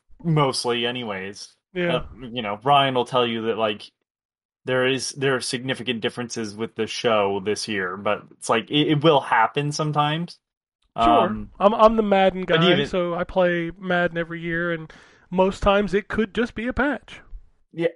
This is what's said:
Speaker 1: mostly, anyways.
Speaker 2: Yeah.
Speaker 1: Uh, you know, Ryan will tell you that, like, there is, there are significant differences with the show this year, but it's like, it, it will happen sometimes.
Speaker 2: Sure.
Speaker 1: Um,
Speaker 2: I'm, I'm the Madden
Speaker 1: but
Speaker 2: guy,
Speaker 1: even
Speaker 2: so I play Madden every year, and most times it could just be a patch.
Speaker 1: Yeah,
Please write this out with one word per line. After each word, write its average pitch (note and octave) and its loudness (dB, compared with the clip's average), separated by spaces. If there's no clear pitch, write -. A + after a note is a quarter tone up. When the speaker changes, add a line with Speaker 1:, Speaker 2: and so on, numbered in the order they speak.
Speaker 1:
mostly, C3 0
anyways. G#2 -8
Speaker 2:
Yeah. F3 0
Speaker 1:
Uh, - -4
you A#2+ -6
know, G#2 -4
Ryan C#3 4
will A#2+ 2
tell B2 2
you A2+ -2
that, A2 -2
like, G#2+ -2
there B2+ 0
is, C3 -2
there C3+ 0
are A#2+ -4
significant B2 -6
differences A#2 -6
with A2 -8
the A2 -2
show G2+ 2
this G2+ -4
year, F#2+ -4
but G2+ -2
it's - -8
like, A2+ 0
it, D3 2
it D3 2
will D3+ 6
happen C#3 0
sometimes. D3+ -2
Speaker 2:
Sure. A#2 4
Speaker 1:
Um, G#2+ -8
Speaker 2:
I'm, G3+ 4
I'm A3+ 6
the A3 2
Madden F#3+ 2
Speaker 1:
but E3+ 2
Speaker 2:
guy, F3+ 6
Speaker 1:
even F3+ 2
Speaker 2:
so F3 -2
I F3 -4
play F3 0
Madden F3 -2
every E3 -6
year, E3+ -4
and D#3+ -10
most F#3 0
times G3+ 4
it G3+ -2
could G#3+ -2
just A#3 -2
be A3 -8
a B3+ -4
patch. - -4
Speaker 1:
Yeah, E3 -2